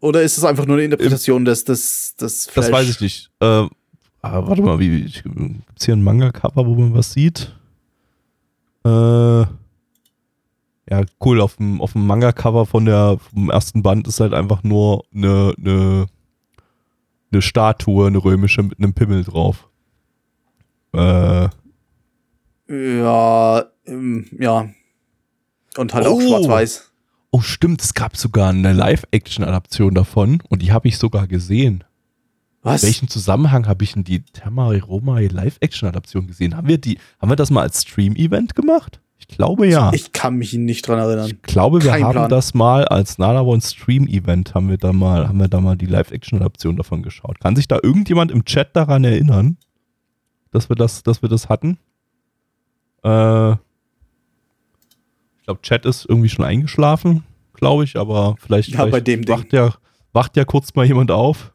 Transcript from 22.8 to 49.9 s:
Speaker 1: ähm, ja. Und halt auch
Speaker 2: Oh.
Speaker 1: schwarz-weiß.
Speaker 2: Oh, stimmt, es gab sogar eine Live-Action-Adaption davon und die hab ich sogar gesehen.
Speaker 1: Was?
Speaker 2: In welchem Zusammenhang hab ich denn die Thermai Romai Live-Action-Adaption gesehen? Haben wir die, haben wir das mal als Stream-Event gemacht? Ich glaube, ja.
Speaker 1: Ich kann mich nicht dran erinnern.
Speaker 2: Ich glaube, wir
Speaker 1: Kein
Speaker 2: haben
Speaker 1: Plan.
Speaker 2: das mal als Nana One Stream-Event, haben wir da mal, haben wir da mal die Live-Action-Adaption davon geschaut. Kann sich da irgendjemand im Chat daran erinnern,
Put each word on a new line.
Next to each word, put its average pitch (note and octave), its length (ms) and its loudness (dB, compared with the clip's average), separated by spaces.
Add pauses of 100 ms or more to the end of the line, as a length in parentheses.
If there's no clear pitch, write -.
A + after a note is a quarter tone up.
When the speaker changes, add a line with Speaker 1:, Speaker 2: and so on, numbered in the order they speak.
Speaker 1:
ähm, B2 400 -8 (120)
ja. A2+ 300 -2 (1080)
Und A#2+ 180 -6
halt A#2 120 0
auch A#3 100 2
Speaker 2:
Oh. A#3+ 40 0
Speaker 1:
schwarz-weiß. D#3 640 0 (460)
Speaker 2:
Oh, B2+ 100 2
stimmt, E3+ 420 -2
es - 120 -6
gab A2+ 220 -6
sogar G#2 340 0
eine F#2+ 220 2
Live-Action-Adaption G2 1200 -2
davon G#2 540 0
und F#2 140 -2
die F2+ 100 2
hab A2+ 140 2
ich A2+ 120 0
sogar G#2 280 -2
gesehen. F#2 580 -2 (800)
Speaker 1:
Was? C#3 200 -2
Speaker 2:
In G2+ 60 0
welchem A2+ 200 -2
Zusammenhang A2+ 600 0
hab G2 140 -2
ich G2+ 100 -4
denn G2 120 -4
die F2+ 180 -4
Thermai A2+ 580 -4
Romai G#2 480 -2
Live-Action-Adaption F#2 1000 -6
gesehen? F2 300 -6
Haben E3 120 -6
wir D#3+ 100 2
die, A#2 200 -6 (220)
haben G2+ 100 0
wir C#3 60 2
das C#3+ 140 0
mal B2 120 2
als - 200 -4
Stream-Event F#3+ 720 -2
gemacht? - 460 -2 (180)
Ich - 100 -20
glaube, G3 380 0
ja. D#3 260 4
Speaker 1:
Ich - 200 -6
kann B2 240 -4
mich A#2 180 -6
nicht A#2 340 -4
dran A#2 100 0
erinnern. A2 280 -2
Speaker 2:
Ich G#2+ 160 -12
glaube, C#3 400 2
wir C#3 80 4
Speaker 1:
Kein C#3+ 140 2
Speaker 2:
haben C#3 80 0
Speaker 1:
Plan. A#2 180 0
Speaker 2:
das B2+ 240 0
mal A#2+ 320 4
als - 320 -2
Nana A#2 240 2
One A#2+ 180 2
Stream-Event, G2 920 -2
haben F#2+ 160 0
wir F#2 80 -2
da F#2 140 0
mal, F#2 360 2
haben G2 100 0
wir F#2+ 100 2
da F2+ 120 0
mal F#2 160 2
die F#2 100 -6
Live-Action-Adaption F2+ 920 -2
davon E2 260 -6
geschaut. - 380 -14
Kann - 160 0
sich C#3+ 120 0
da C3 140 0
irgendjemand E3+ 480 2
im A#2 140 0
Chat - 300 -2
daran C#3+ 300 2
erinnern, B2 540 2 (920)